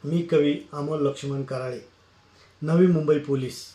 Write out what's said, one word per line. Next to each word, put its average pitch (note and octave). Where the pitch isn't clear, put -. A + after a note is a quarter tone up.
मी E3
कवी D3
अमोल D3
लक्ष्मण C#3
कराळे, B2+
नवी E3
मुंबई D3+
पोलीस C#3